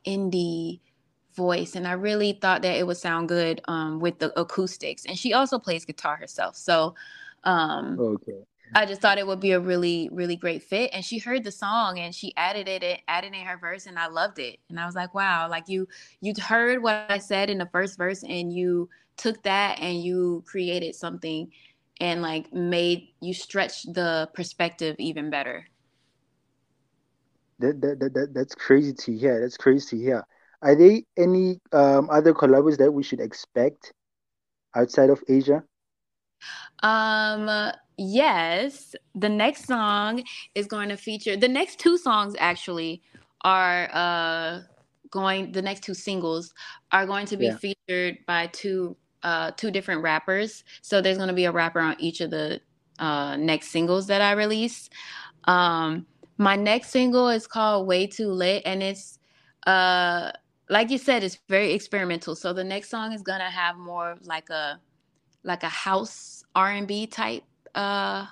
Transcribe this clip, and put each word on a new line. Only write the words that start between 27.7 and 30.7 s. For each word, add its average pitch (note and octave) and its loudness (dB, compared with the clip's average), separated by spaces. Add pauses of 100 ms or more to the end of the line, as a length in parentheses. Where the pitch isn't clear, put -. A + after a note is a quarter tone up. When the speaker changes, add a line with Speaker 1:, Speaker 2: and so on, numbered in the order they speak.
Speaker 2:
that, C#3+ -2
that, C3+ -2
that, C#3 -2
that's C3+ -4
crazy C#3+ 4
to A#2+ -6
hear. A#2+ 2
That's B2 -4
crazy C3+ 4
to A2 -4
hear. B2 0 (380)
Are C#3+ 10